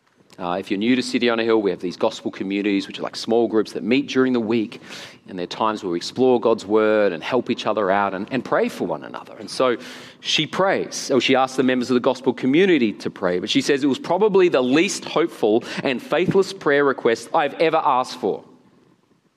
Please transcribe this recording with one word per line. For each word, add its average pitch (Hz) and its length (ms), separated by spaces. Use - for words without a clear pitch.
Uh, 90 220
if 98 100
you're 98 80
new 117 180
to 127 60
City 120 280
on 113 100
a 113 40
Hill, 113 160
we 101 120
have 87 80
these 113 180
gospel - 320
communities, 98 580
which - 120
are - 20
like - 140
small 117 320
groups 104 240
that - 100
meet 127 260
during 127 260
the 123 60
week, 110 420
and 95 120
they're 87 80
times 107 340
where 95 100
we 85 60
explore 123 420
God's 113 240
word 107 480
and 78 120
help - 260
each - 160
other 104 240
out 101 240
and, 95 180
and 127 140
pray 220 240
for - 160
one 80 180
another. 60 340
And 101 120
so 127 280
she - 260
prays, 160 640
or 127 120
she 131 140
asks 127 220
the 139 60
members 127 260
of 127 60
the 123 60
gospel 127 320
community 135 600
to - 160
pray, 90 300
but 101 100
she 139 120
says, 139 220
"It 147 40
was 131 100
probably 185 520
the 143 120
least 143 440
hopeful 120 580
and 127 200
faithless 185 500
prayer 143 300
request 127 500
I've 147 220
ever 160 220
asked 131 420
for." 92 240